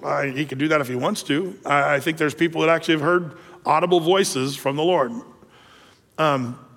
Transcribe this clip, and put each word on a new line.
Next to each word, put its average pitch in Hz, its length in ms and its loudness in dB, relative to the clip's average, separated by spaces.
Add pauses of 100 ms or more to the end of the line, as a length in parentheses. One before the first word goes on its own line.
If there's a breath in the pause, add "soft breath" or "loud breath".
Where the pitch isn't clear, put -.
I, 143 240 -2
he 135 180 -4
can 135 120 -8
do 151 100 0
that 156 140 2
if 127 80 -4
he 127 60 -4
wants 165 280 -4
to. 175 320 -2 (100)
I, 143 300 2
I 139 60 0
think 160 160 -4
there's 151 180 0
people 160 260 0
that 160 80 4
actually 165 260 2
have 151 60 -2
heard 170 360 0 (280 loud breath)
audible 170 360 4
voices 156 560 0
from 139 180 -4
the 151 80 -2
Lord. 160 300 2 (1040 soft breath)
Um, 135 420 0 (180)